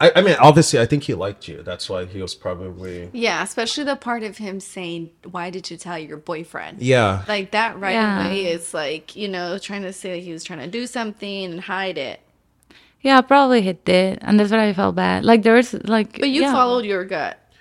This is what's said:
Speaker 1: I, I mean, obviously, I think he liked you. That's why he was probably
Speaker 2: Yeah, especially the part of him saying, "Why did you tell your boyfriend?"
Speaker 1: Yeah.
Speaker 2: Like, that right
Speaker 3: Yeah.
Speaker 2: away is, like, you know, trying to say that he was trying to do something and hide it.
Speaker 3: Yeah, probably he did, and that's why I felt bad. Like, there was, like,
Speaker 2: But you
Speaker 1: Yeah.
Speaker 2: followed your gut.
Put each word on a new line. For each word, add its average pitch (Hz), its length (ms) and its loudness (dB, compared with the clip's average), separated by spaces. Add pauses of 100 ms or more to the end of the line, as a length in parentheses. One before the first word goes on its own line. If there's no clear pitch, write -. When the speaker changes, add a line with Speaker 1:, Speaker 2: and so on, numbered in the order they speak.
Speaker 1:
I, 165 160 8
I 180 60 8
mean, 185 180 4
obviously, 143 400 8
I 117 60 4
think 147 160 0
he 143 100 -4
liked 98 340 -6
you. 71 160 -14
That's 87 280 -10
why 92 160 -6
he 95 160 -12
was 90 120 -10
probably 90 800 -10
Speaker 2:
Yeah, 214 300 -2
especially 233 420 -6
the 269 120 -2
part 240 260 -8
of 202 160 -12
him 196 220 -10
saying, 170 500 -10 (200)
"Why 175 200 -8
did 180 200 -12
you 170 60 -12
tell 170 220 -12
your 151 180 -12
boyfriend?" 151 640 -12
Speaker 1:
Yeah. 110 480 2
Speaker 2:
Like, 202 220 -4
that 220 280 -2
right 190 140 -4
Speaker 3:
Yeah. 208 360 0
Speaker 2:
away 196 180 -4
is, 170 260 -4
like, 156 420 -6
you 202 140 -8
know, 180 300 -6
trying 202 240 -10
to 190 100 -8
say 190 200 -12
that 175 120 -8
he 175 80 -12
was 165 100 -12
trying 165 180 -12
to 139 80 -12
do 233 180 -8
something 208 580 -8
and 175 160 -10
hide 190 380 -6
it. 127 220 -10 (840)
Speaker 3:
Yeah, 269 180 6
probably 254 400 6
he 185 140 0
did, 185 480 2
and 208 180 4
that's 208 120 2
why 220 160 4
I 202 40 0
felt 190 220 0
bad. 185 280 0
Like, 226 200 6
there 226 180 6
was, 247 140 -2 (100)
like, 214 340 0
Speaker 2:
But 277 120 0
you 277 120 2
Speaker 1:
Yeah. 277 120 2
Speaker 2:
followed 247 320 2
your 190 180 -2
gut. 160 340 -6 (220)